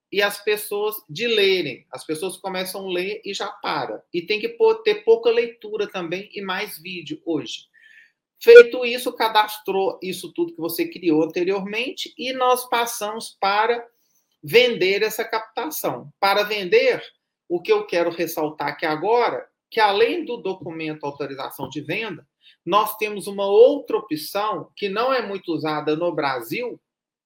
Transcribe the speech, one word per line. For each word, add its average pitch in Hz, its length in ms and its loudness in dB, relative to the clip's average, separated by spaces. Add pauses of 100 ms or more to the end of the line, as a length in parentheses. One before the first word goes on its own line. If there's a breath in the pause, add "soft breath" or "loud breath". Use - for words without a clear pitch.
(100)
e 190 120 0
as 202 200 -2
pessoas 208 540 -4 (120)
de 160 180 -6
lerem. 190 640 0
As 127 140 -14
pessoas 185 320 -8
começam 190 520 -8
a 185 40 -6
ler 185 320 -4
e 196 100 -8
já 202 140 -6
para. 127 540 -6 (100)
E 170 100 -4
tem 214 180 -4
que 226 80 -4
pôr, 220 340 4
ter 208 220 0
pouca 226 260 4
leitura 214 560 -2
também 185 460 -8
e 208 80 -12
mais 190 380 -6
vídeo 160 460 -12
hoje. 147 420 -6 (720 loud breath)
Feito 240 460 10
isso, 240 260 -4
cadastrou 208 880 0
isso 185 320 -10
tudo 170 220 -4
que - 60 -14
você 165 260 -4
criou 160 380 0
anteriormente 196 920 -4
e 254 160 -6
nós 254 360 2
passamos 226 720 -4
para 220 440 0 (580)
vender 196 600 4
essa 214 220 -2
captação. 185 960 -6
Para 202 240 4
vender, 208 580 2 (460)
o 175 120 -2
que 214 120 2
eu 208 120 2
quero 170 260 0
ressaltar 156 580 -4
aqui 147 180 -6
agora, 175 640 0 (200)
que - 120 -2
além 226 440 2
do 240 120 -8
documento 160 680 -8
autorização 135 640 -10
de 143 120 -12
venda, 185 460 -8 (380 soft breath)
nós 208 320 0
temos 208 300 -8
uma 196 200 -4
outra 233 500 6
opção 196 800 -4
que 202 120 -4
não 233 240 0
é 254 80 0
muito 196 320 -6
usada 151 440 -2
no 170 180 -2
Brasil, 143 640 -6 (460)